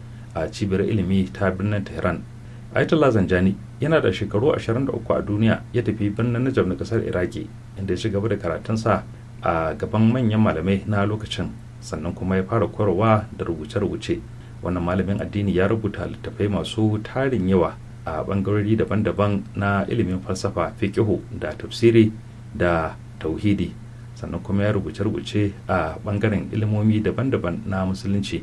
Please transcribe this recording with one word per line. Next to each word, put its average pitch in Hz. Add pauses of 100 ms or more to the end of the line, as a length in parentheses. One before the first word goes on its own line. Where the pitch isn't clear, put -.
(360)
a 80
cibiyar 95
ilimi 95
ta 98
birnin 101
Tehran. 82 (520)
Ayatollah 143
Zanjani 92 (260)
yana 147
da 110
shekaru 107
ashirin 117
da -
uku -
a -
duniya 104 (120)
ya 120
tafi -
birnin 117
Najaf 113
na 92
kasar 107
Iraki, 87 (320)
inda 95
ya 87
ci 110
gaba 98
da 101
karatunsa 104 (400)
a 82
gaban 110
manyan 110
malamai 92
na 101
lokacin, - (280)
sannan 80
kuma 95
ya 92
fara 113
koyarwa 104 (120)
da -
rubuce-rubuce. 82 (440)
Wannan 90
malamin 92
addini 101
ya 92
rubuta 107
littattafai -
masu 107
tarin 127
yawa 87 (280)
a 78
ɓangarori 101
daban-daban 101 (120)
na 101
ilimin 92
falsafa, 95
fiqihu 98 (180)
da 78
tafsiri 113 (440)
da 82 (240)
tauhidi, 87 (460)
sannan 82
kuma 98
ya 104
rubuce-rubuce 104 (160)
a 82 (100)
ɓangaren 104
ilimomi 107
daban-daban 113
na 95
musulunci. 95